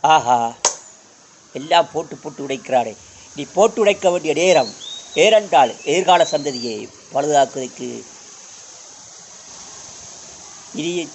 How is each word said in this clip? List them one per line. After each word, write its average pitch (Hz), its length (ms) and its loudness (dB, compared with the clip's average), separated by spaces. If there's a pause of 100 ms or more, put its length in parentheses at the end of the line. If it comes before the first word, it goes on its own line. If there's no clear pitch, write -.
ஆஹா, 120 520 2 (1000)
எல்லாம் 160 380 0
போட்டு 160 260 -10
போட்டு 143 300 -14
உடைக்கிறானே. 123 460 -2 (420)
நீ 143 180 -8
போட்டு 220 280 2
உடைக்க 202 280 2
வேண்டிய 156 240 -2
நேரம், 151 380 2 (440)
ஏனென்றால் 170 560 4 (120)
எதிர்கால 175 400 2
சந்ததியை 123 680 -6 (240)
பழுதாக்குவதற்கு 131 920 -2 (2750)
இனி 170 420 -6